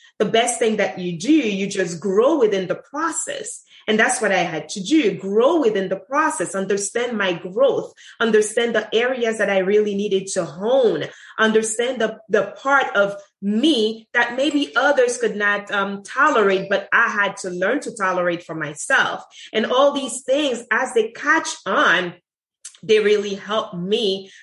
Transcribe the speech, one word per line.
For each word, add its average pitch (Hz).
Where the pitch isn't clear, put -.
The 220
best 226
thing 220
that 190
you 175
do, 247
you 208
just 175
grow 220
within 196
the 180
process. -
And 214
that's 247
what 208
I 180
had 160
to 208
do, 220
grow 233
within 202
the 185
process, 294
understand 202
my 190
growth, 190
understand 226
the 214
areas 233
that 196
I 196
really 208
needed 190
to 180
hone, 190
understand 220
the, 220
the 196
part 277
of 202
me 226
that 240
maybe 285
others 247
could 208
not, 202
um, 202
tolerate, 214
but 196
I 226
had 202
to 190
learn 185
to 226
tolerate 180
for 156
myself. 156
And 220
all 277
these 262
things, 269
as 247
they 220
catch 311
on, 185
they 214
really 208
helped 208
me 196